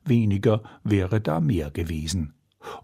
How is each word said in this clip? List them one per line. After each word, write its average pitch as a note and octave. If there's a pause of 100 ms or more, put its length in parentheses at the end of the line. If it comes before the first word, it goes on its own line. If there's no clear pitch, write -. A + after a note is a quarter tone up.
Weniger G#2+ (220)
wäre G2+
da D#3
mehr F2
gewesen. D#2+ (500)